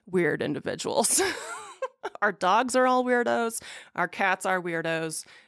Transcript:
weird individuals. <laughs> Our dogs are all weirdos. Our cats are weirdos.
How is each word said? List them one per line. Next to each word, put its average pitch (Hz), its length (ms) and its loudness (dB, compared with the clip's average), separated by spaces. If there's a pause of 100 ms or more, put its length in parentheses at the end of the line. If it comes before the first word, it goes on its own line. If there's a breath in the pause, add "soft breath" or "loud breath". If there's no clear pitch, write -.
weird 170 360 0
individuals. - 840 0
<laughs> - 960 -10
Our 208 100 0
dogs 226 440 2
are 254 100 6
all 254 180 4
weirdos. 233 560 0 (360 loud breath)
Our 175 120 0
cats 190 380 0
are 185 140 2
weirdos. 165 640 -2 (240 loud breath)